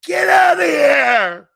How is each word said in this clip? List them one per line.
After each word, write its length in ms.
Get 240
out 300
of 60
here! 920